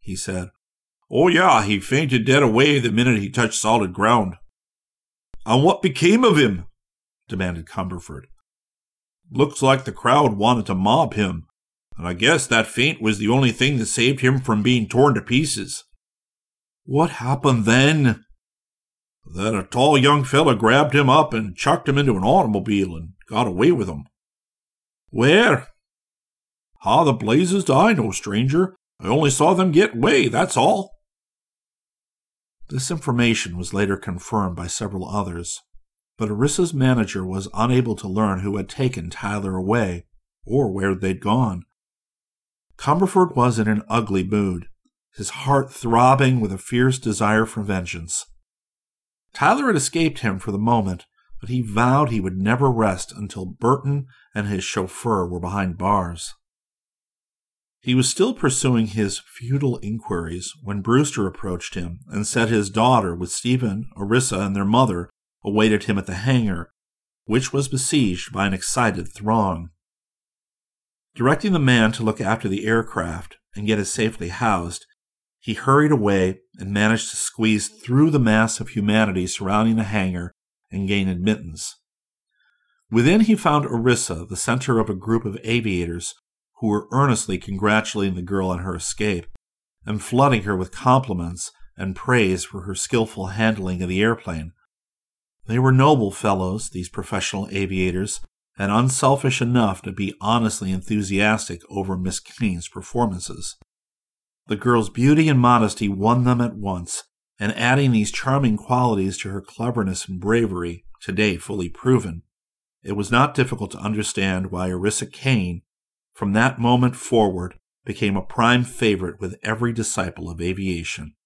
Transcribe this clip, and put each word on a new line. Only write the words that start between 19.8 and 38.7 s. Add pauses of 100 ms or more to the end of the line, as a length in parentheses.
young
fella
grabbed
him
up
and
chucked
him
into
an
automobile
and (120)
got
away
with
him." (1040)
"Where?" (1120)
"How
the
blazes
do
I
know,
stranger? (240)
I
only
saw
them
get
away,
that's
all." (1800)
This
information
was
later
confirmed
by
several
others, (560)
but
Orissa's
manager
was
unable
to
learn
who
had
taken